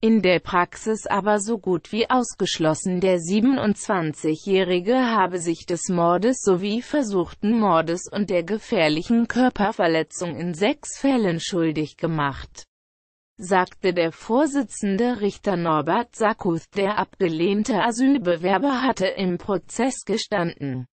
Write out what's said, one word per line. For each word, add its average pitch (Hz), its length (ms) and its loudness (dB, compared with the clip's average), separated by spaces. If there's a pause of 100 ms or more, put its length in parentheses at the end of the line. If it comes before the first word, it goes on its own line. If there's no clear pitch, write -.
In 220 200 4
der 175 180 4
Praxis 196 640 -2
aber 202 320 0
so 214 180 -2
gut 185 360 -4
wie 220 180 0
ausgeschlossen. 180 880 0
Der 185 200 4
siebenundzwanzigjährige 190 1800 0 (160)
habe 185 260 2
sich 165 280 -4
des 170 220 -4
Mordes 180 540 2
sowie 202 400 0
versuchten 214 800 0
Mordes 170 500 0
und 202 180 -2
der 180 140 0
gefährlichen 202 840 0
Körperverletzung 180 1080 0
in 175 160 -6
sechs 202 460 -2
Fällen 220 400 2
schuldig 160 580 -2
gemacht, 143 680 -4 (760)
sagte 185 560 0
der 165 160 2
Vorsitzende 240 1080 -2
Richter 196 360 -2
Norbert 170 600 0
Sakuth. 208 580 -2
Der 202 240 0
abgelehnte 196 840 0
Asylbewerber 233 1000 2
hatte 233 240 0
im 180 320 -2
Prozess - 680 -4
gestanden. 165 840 -4 (100)